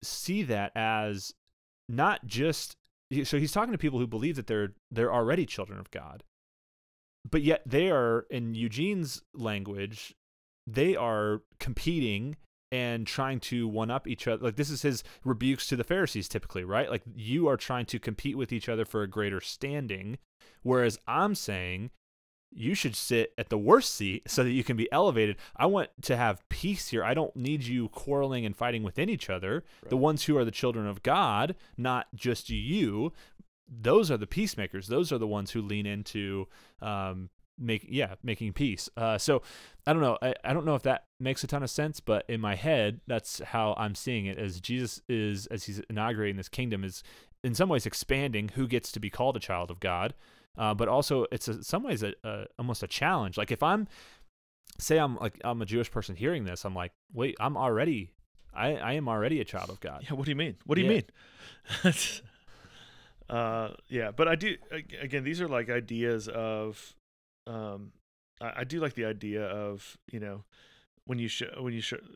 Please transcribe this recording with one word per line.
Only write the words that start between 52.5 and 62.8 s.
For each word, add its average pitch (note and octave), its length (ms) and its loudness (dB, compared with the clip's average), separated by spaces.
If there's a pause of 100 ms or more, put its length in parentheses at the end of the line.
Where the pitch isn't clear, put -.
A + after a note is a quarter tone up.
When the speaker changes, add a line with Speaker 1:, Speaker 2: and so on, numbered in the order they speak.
Speaker 1:
almost A#2+ 240 -4
a A#2+ 40 -4
challenge. C#3 500 0
Like, G#2 140 -2
if A#2+ 120 0
I'm, G3 240 2 (920)
say D#3 200 4
I'm, C#3 180 2
like, - 280 -4
I'm A#2 160 -2
a G#2+ 60 -2
Jewish A2+ 240 0
person G2+ 260 -4
hearing C3 280 0
this, F2+ 200 -6
I'm F#2+ 100 -4
like, F2+ 180 -6 (200)
"Wait, B2 260 -2
I'm C3+ 200 0
already, B2 540 2 (420)
I, C3+ 220 0
I A2+ 180 -2
am D3 120 -2
already A#2 360 0
a - 20 -2
child F2+ 240 -6
of F#2 120 -14
God." C#2+ 240 -10
Speaker 2:
Yeah. D3+ 100 -6
What C3+ 100 -4
do D3+ 60 0
you C#3 60 0
mean? C#3+ 280 -4
What D3+ 120 2
do F#3+ 60 6
you F#3 80 6
Speaker 1:
Yeah. A3 120 6 (840)
Speaker 2:
mean? F3+ 100 8
<laughs> - 80 -2 (1300)